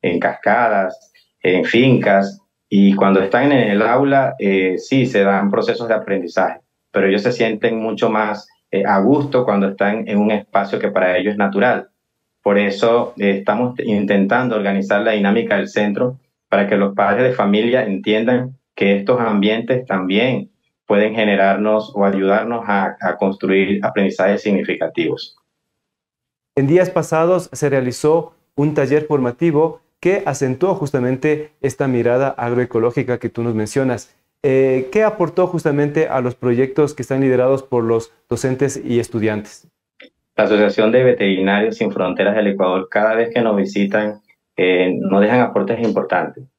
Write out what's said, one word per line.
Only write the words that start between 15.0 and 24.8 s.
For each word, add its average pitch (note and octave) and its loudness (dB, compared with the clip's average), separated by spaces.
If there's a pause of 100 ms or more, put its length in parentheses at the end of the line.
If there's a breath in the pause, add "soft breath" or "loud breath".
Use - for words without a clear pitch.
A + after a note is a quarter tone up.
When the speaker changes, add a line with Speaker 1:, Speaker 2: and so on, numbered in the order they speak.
Speaker 1:
la A2+ 0
dinámica G#2 0
del G2 -2
centro G#2 -2 (300)
para G2 2
que G#2 2
los G2 0
padres G2+ 2
de B2+ 2
familia A2 2
entiendan A#2 -2 (180)
que G2+ 2
estos B2 0
ambientes A2+ 0
también G2 -2 (360)
pueden G#2+ 2
generarnos G#2 0
o G2+ 0
ayudarnos G#2 0
a, G2 -2
a F2+ -4
construir G2 0
aprendizajes G2+ 0
significativos. E2+ -4 (1160)